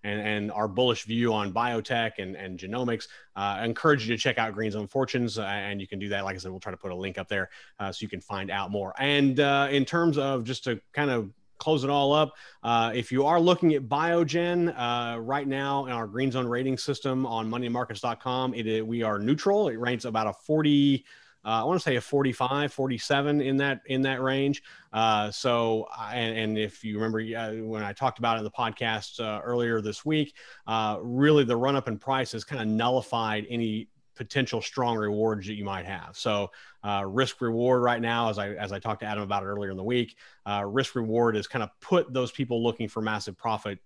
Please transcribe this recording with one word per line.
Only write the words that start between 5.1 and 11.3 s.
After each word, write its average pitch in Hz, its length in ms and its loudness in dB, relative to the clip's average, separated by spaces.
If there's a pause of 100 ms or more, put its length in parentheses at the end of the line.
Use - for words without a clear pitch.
uh, 110 40 -4
and 101 380 -4
you 92 60 -10
can 98 140 -8
do 101 80 -6
that. 98 160 -2
Like 95 100 -4
I 92 40 -10
said, 92 120 -10
we'll 92 100 -12
try 98 120 -10
to 90 60 -10
put 95 120 -8
a 90 60 -6
link 92 200 -6
up 95 120 -8
there, 98 220 -2 (280)
uh, 98 140 -6
so - 100 -10
you 107 60 -8
can 92 120 -8
find 95 300 -8
out 98 220 -4
more. 98 260 -4
And, 139 400 2
uh, 139 320 4
in 139 140 2
terms 170 340 2
of 135 240 0
just 123 220 -6
to 120 160 -2 (120)
kind 147 180 0
of 110 200 -2 (280)